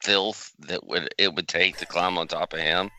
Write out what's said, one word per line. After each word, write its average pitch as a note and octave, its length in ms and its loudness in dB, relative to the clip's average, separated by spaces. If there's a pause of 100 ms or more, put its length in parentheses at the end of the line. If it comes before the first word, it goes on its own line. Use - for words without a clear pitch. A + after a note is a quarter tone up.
filth G2+ 560 0
that D2+ 280 -8
would, D2 300 -2
it F#2 180 2
would - 140 -4
take F2 300 2
to - 80 -10
climb F2+ 320 0
on E2 100 -2
top E2 240 -2
of - 80 -4
him? F2 380 2